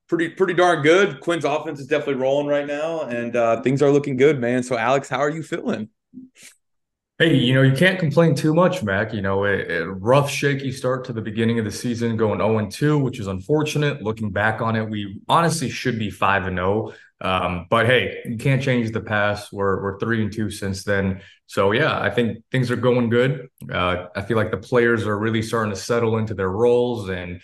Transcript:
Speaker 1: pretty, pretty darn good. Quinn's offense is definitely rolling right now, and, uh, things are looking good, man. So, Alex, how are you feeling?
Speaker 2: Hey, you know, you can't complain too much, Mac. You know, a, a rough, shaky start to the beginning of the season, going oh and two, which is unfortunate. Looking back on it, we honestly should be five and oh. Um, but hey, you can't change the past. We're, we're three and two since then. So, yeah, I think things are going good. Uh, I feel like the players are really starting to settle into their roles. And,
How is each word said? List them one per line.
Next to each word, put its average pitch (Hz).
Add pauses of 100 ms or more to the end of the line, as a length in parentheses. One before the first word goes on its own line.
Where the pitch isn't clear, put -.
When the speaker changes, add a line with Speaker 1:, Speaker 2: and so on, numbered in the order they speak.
Speaker 1:
pretty, 170
pretty 185
darn 170
good. 160
Quinn's 165
offense 151
is 135
definitely 143
rolling 143
right 143
now, 156
and, 120
uh, 113
things 135
are 143
looking 143
good, 139
man. 123
So, 123
Alex, 127
how 131
are 147
you 160
feeling? 147 (1300)
Speaker 2:
Hey, 156
you 127
know, 131
you 135
can't 185
complain 165
too 156
much, 175
Mac. 104
You 101
know, 98
a, 87
a 82
rough, 117
shaky 135
start 131
to -
the 113
beginning 113
of 107
the 104
season, 117
going 104
oh 110
and 101
two, 147
which 127
is 98
unfortunate. 147
Looking 110
back 107
on 113
it, 110
we 104
honestly 160
should 123
be 107
five 98
and 90
oh. 98 (300)
Um, 90
but 113
hey, 117
you 117
can't 135
change 120
the 104
past. 104
We're, 98
we're 98
three 113
and 101
two 104
since 95
then. 95 (280)
So, 101
yeah, 123
I 104
think 110
things 123
are 123
going 120
good. 131 (220)
Uh, 90 (100)
I 101
feel 113
like 107
the 110
players 117
are 104
really 110
starting 113
to 95
settle 117
into 110
their 95
roles. 120
And, 90